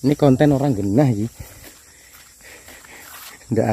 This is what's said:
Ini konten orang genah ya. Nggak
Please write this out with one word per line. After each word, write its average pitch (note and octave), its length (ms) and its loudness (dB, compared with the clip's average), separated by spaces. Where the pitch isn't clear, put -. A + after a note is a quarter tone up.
Ini C#3 160 0
konten C#3+ 400 2
orang C#3 160 -2
genah G2+ 400 0
ya. G#2 160 -4
Nggak A2+ 200 0